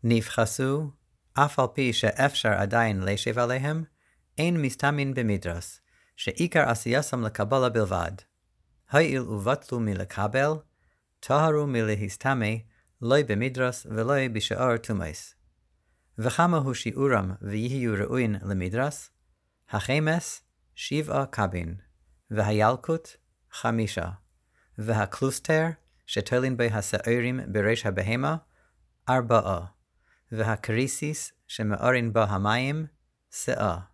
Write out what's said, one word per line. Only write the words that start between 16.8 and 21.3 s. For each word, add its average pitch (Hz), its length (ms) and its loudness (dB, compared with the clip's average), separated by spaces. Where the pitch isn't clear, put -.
ויהיו 117 520 -2
ראויים 110 480 0
למדרס? 101 680 -4
החמס, 156 720 0
שבעה 143 520 -2
קבין, 90 480 -4